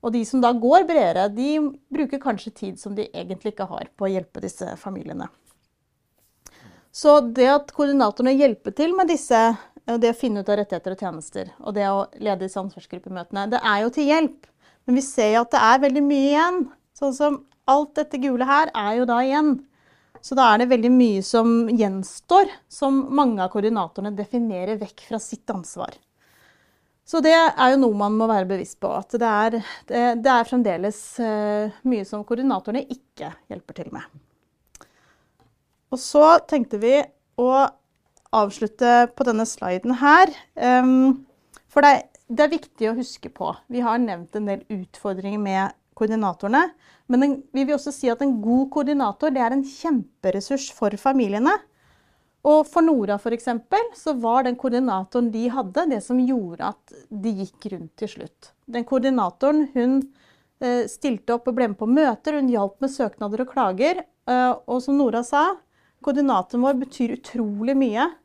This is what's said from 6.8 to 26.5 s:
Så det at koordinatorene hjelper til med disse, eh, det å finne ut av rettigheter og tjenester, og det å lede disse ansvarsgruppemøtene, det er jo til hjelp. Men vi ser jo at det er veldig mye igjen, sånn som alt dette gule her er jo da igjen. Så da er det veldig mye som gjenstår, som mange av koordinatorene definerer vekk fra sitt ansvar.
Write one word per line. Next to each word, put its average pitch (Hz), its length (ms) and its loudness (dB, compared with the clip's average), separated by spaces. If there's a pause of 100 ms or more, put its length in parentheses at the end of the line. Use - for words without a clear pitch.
Så 294 320 6
det 240 300 2
at 285 240 -2
koordinatorene 269 580 0
hjelper 247 400 0
til 330 220 0
med 370 160 0
disse, 254 260 0 (460)
eh, 233 160 -4
det 233 140 2
å 233 40 -16
finne 208 220 -4
ut 190 80 -8
av 208 100 0
rettigheter 190 380 -6
og 208 80 -12
tjenester, 185 560 -12
og 202 160 -8
det 202 100 0
å 196 200 -2 (120)
lede 190 280 -4
disse 185 160 -8
ansvarsgruppemøtene, 190 920 -12
det - 100 -4
er 208 220 0
jo 240 100 -4
til 294 140 0
hjelp. 311 380 0 (400)
Men 247 120 2
vi 269 60 -2
ser 214 300 0
jo 233 100 4
at 240 80 -8
det 240 160 4
er 262 160 6
veldig 277 220 2
mye 277 260 2
igjen, 339 300 2 (340)
sånn 269 180 -4
som 285 280 -2 (280)
alt 285 300 2
dette - 180 -6
gule 254 300 -2
her 302 260 2
er 214 240 -2
jo 247 80 0
da 240 160 0
igjen. 277 360 2 (680)
Så - 120 -8
da 254 160 8
er 214 80 4
det 247 120 4
veldig 240 200 4
mye 233 320 6
som 233 440 2
gjenstår, 220 840 2 (180)
som 269 460 0
mange 247 300 2
av 190 80 -6
koordinatorene 208 640 -4
definerer 208 640 -4
vekk - 260 -16
fra 226 160 -8
sitt - 300 -16
ansvar. 180 420 -10 (1160)